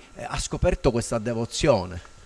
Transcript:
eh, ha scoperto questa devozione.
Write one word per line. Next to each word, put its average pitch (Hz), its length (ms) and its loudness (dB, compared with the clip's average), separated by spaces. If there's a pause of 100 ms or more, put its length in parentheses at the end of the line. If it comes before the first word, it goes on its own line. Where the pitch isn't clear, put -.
(160)
eh, 117 120 -10
ha - 120 -6
scoperto - 520 0
questa 117 280 -2
devozione. 110 840 0 (240)